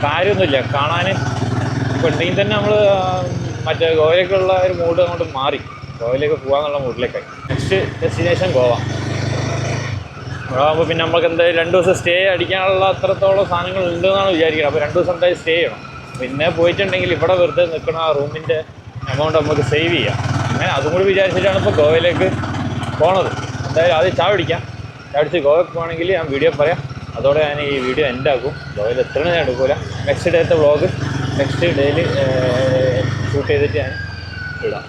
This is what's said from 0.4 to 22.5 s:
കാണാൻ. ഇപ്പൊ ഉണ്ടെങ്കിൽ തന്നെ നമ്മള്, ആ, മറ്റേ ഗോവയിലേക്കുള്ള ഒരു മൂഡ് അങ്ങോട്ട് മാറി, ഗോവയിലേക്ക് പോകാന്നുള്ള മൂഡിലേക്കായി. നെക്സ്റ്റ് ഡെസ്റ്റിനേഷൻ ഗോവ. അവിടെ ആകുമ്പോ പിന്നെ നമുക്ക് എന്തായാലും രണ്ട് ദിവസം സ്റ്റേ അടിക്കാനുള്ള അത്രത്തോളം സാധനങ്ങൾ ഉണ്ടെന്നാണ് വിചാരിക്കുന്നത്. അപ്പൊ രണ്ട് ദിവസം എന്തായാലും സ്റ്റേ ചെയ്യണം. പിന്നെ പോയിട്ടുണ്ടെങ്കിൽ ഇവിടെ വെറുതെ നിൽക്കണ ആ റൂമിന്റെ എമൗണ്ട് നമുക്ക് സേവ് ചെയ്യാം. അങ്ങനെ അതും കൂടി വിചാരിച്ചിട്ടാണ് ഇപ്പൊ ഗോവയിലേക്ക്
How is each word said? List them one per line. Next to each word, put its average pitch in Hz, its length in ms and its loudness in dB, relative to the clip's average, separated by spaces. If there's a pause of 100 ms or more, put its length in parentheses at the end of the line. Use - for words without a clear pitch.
കാണാൻ. 147 480 0 (840)
ഇപ്പൊ 165 140 0
ഉണ്ടെങ്കിൽ 175 320 0
തന്നെ 208 160 0
നമ്മള്, 208 320 4
ആ, 185 340 0 (400)
മറ്റേ 160 320 0
ഗോവയിലേക്കുള്ള 185 580 4
ഒരു 185 200 2
മൂഡ് 170 280 2
അങ്ങോട്ട് 175 320 0
മാറി, 139 240 -2 (440)
ഗോവയിലേക്ക് 139 340 0
പോകാന്നുള്ള 143 420 -2
മൂഡിലേക്കായി. 120 460 -4 (260)
നെക്സ്റ്റ് - 540 -2
ഡെസ്റ്റിനേഷൻ 170 480 0
ഗോവ. 123 260 4 (1700)
അവിടെ 127 140 0
ആകുമ്പോ 156 220 2
പിന്നെ 165 200 0
നമുക്ക് 165 220 2
എന്തായാലും 165 320 2
രണ്ട് 165 120 0
ദിവസം 180 240 4
സ്റ്റേ 180 300 2
അടിക്കാനുള്ള 190 600 2
അത്രത്തോളം 190 640 2
സാധനങ്ങൾ 180 400 -2
ഉണ്ടെന്നാണ് 190 420 2
വിചാരിക്കുന്നത്. 156 340 2
അപ്പൊ 147 140 0
രണ്ട് 147 140 -2
ദിവസം 175 200 2
എന്തായാലും 175 260 2
സ്റ്റേ 165 160 0
ചെയ്യണം. - 340 -2 (300)
പിന്നെ 139 300 -2
പോയിട്ടുണ്ടെങ്കിൽ 180 640 0
ഇവിടെ 165 220 2
വെറുതെ 170 300 2
നിൽക്കണ 160 320 -4
ആ 160 140 0
റൂമിന്റെ 156 520 -2 (480)
എമൗണ്ട് 156 260 0
നമുക്ക് 147 240 2
സേവ് 160 320 2
ചെയ്യാം. 110 240 0 (360)
അങ്ങനെ 175 180 0
അതും 147 200 0
കൂടി 180 120 2
വിചാരിച്ചിട്ടാണ് 190 540 2
ഇപ്പൊ 202 140 2
ഗോവയിലേക്ക് 165 600 4 (680)